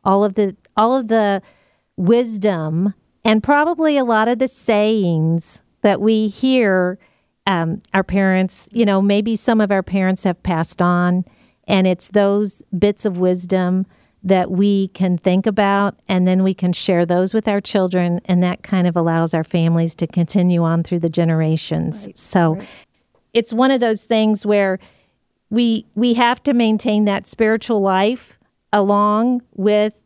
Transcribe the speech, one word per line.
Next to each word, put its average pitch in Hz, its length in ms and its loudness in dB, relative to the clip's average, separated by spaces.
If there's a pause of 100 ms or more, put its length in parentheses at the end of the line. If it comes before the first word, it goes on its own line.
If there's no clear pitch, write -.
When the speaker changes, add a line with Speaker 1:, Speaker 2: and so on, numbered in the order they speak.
Speaker 1:
all 196 200 2
of 196 100 -2
the, 202 220 -2 (200)
all 233 200 2
of 247 120 -4
the 208 340 0 (540)
wisdom 190 960 0 (300)
and 220 180 2
probably 302 540 0
a 269 80 2
lot 226 240 2
of 240 100 -2
the 254 100 0
sayings 185 1120 0 (220)
that 202 180 2
we 220 280 2
hear, 196 720 0 (480)
um, 170 360 -2 (100)
our 190 100 0
parents, 190 720 -2
you 233 140 0
know, 196 160 2
maybe 202 340 0
some 220 240 0
of 202 100 0
our 196 120 0
parents 185 420 -2
have 180 180 -2
passed 165 380 -4
on, 180 460 2 (420)
and 190 180 2
it's 185 220 0
those 202 540 0 (160)
bits 202 260 0
of 185 140 -2
wisdom 180 680 0 (380)
that 185 280 2
we 196 380 2
can 180 300 -2
think 185 260 0
about, 202 500 0 (140)
and 185 180 0
then 185 160 2
we 190 120 0
can 180 180 -2
share 175 320 0
those 180 300 0
with 220 120 -2
our 202 140 0
children, 180 640 -2
and 180 180 0
that 180 200 -2
kind 180 240 0
of 170 100 0
allows 165 380 0
our 160 100 -2
families 165 500 0
to - 120 -4
continue 175 560 0
on 165 200 0
through 170 180 -4
the 165 100 -2
generations. 160 960 -2
Speaker 2:
Right, - 100 -16
Speaker 1:
So 165 380 0
Speaker 2:
right. 196 140 -12 (680)
Speaker 1:
it's 226 180 -2
one 247 180 2
of 262 100 0
those 226 240 -2
things 220 420 0
where 196 320 0 (720)
we, 226 340 0 (100)
we 240 200 0
have 240 300 0
to 285 100 0
maintain 220 500 0
that 196 220 -2
spiritual 220 560 -2
life 196 560 -2 (340)
along 208 720 0 (100)
with 208 540 0